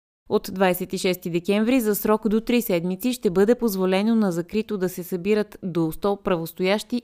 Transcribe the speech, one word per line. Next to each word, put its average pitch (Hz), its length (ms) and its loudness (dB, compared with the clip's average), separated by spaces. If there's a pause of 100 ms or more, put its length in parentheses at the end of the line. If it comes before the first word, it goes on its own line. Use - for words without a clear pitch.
(280)
От - 240 0
двайсет 185 400 0
и 190 60 -4
шести 185 320 -2
декември 214 500 2
за 214 140 0
срок 214 340 0
до 214 120 2
три 240 220 0
седмици 185 500 -2
ще 226 180 -2
бъде 196 240 4
позволено 196 600 0
на 208 180 2
закрито 202 460 -4
да 180 100 -2
се 180 140 -8
събират 202 600 -2
до 165 300 -2
сто 202 240 -2
правостоящи 185 880 -2